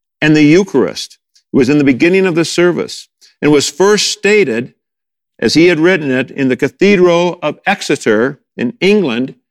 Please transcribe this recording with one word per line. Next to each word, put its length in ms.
and 140
the 80
Eucharist. 760
It 20
was 140
in 80
the 80
beginning 400
of 100
the 80
service 640
and 80
was 200
first 420
stated, 640
as 140
he 140
had 120
written 320
it, 200
in 180
the 80
Cathedral 840
of 240
Exeter 760
in 240
England. 540